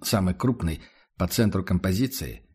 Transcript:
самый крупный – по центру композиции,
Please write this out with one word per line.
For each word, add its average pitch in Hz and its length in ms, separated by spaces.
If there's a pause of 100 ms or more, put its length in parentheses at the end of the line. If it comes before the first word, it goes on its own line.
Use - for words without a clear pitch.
самый 95 300
крупный – 87 480 (360)
по 92 100
центру 101 360
композиции, 92 760 (140)